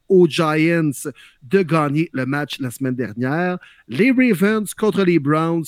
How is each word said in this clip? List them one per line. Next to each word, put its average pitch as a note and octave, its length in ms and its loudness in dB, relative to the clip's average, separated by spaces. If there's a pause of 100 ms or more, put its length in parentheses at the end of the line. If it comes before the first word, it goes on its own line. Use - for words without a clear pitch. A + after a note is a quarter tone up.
aux F3+ 180 6
Giants D#3 640 2 (520)
de F#3+ 200 0
gagner D#3 520 0
le C3 100 -4
match C#3+ 340 -6
la B2+ 120 -6
semaine B2+ 240 -4
dernière. C3 640 -4 (300)
Les F#3 220 0
Ravens A3 640 0
contre G3 320 0
les F3 140 2
Browns, D#3+ 500 0